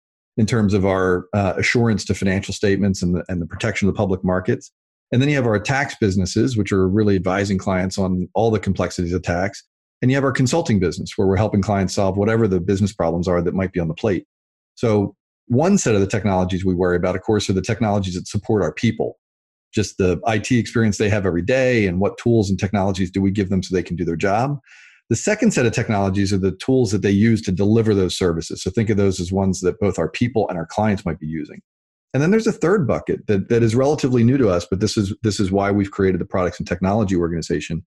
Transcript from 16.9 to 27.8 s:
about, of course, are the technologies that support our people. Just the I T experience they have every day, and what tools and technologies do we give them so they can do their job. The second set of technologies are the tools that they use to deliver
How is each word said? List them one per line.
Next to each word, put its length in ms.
about, 220
of 60
course, 260
are 40
the 80
technologies 540
that 100
support 380
our 80
people. 480
Just 240
the 280
I 140
T 180
experience 400
they 120
have 160
every 160
day, 460
and 120
what 180
tools 320
and 80
technologies 540
do 100
we 100
give 180
them 120
so 140
they 80
can 140
do 80
their 100
job. 460
The 80
second 340
set 140
of 80
technologies 580
are 60
the 160
tools 400
that 80
they 100
use 300
to 100
deliver 420